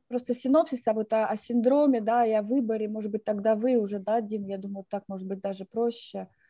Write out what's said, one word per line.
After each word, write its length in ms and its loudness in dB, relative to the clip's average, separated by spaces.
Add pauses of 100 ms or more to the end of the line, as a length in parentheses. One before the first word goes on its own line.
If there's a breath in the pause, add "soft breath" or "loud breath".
просто 260 -4
синопсис, 520 2
а 80 2
вот 200 -2
о, 140 2
о 100 -2
синдроме, 640 4
да, 240 2
и 80 2
о 80 2
выборе. 460 0
Может 240 -6
быть, 120 -4
тогда 320 0
вы 200 2
уже, 240 0
да, 220 -2
Дим, 260 -6
я 100 -6
думаю, 320 -10
так, 180 -6
может 200 -8
быть, 140 -8
даже 240 -6
проще. 640 -4 (220 soft breath)